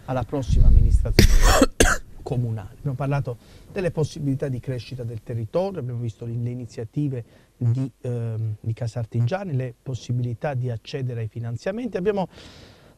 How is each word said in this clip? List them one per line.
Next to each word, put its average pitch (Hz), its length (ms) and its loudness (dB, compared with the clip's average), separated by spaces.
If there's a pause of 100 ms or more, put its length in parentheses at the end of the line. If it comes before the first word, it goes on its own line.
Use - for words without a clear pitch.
alla 127 200 -4
prossima - 420 4
amministrazione - 640 8 (420)
<coughs> - 500 0
comunale. 113 560 -4
Abbiamo 135 180 -6
parlato 139 420 -4 (340)
delle 180 180 -4
possibilità 143 580 -4
di 123 120 -6
crescita 127 440 -10
del 113 180 -10
territorio, 170 580 -4
abbiamo 120 200 -8
visto 120 260 -8
le, 117 80 -8
le 120 160 -6
iniziative 123 720 -8 (320)
di, 123 340 -2 (120)
ehm, 113 580 -6
di 113 140 -4
Casartigiani, 123 800 -4
le 127 280 -4
possibilità 123 720 -6
di 123 180 -4
accedere 123 500 -8
ai 110 80 -6
finanziamenti, 190 680 -8
abbiamo 190 320 -2 (680)